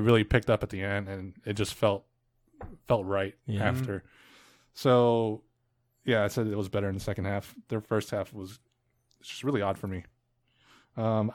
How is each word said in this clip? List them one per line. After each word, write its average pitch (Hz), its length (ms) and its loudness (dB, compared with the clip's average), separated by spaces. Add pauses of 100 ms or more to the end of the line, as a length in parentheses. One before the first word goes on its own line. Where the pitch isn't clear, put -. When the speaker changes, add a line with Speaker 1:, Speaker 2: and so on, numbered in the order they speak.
Speaker 1:
really 110 220 6
picked 117 260 2
up 110 140 2
at 104 60 -8
the 95 120 -6
end, 101 280 -4
and 95 240 -10 (120)
it 107 80 -4
just 101 200 -2
felt, 101 320 0 (840)
felt 107 180 2
right 98 300 -2 (120)
Speaker 2:
Yeah. 107 200 -2
Speaker 1:
after. 123 360 -2 (720)
So, 117 680 4 (640)
yeah, 113 180 4
I 104 40 2
said 110 200 -2
it 104 100 -2
was 95 120 -4
better 101 200 -2
in 98 60 -4
the 95 60 -6
second 98 240 -4
half. 98 280 -6 (160)
Their 110 120 -2
first 107 300 -2
half 101 220 -6
was 98 260 -14 (640)
just - 220 -14
really 131 180 2
odd 98 160 0
for 104 100 -8
me. 92 180 -8 (880)
Um, 110 400 0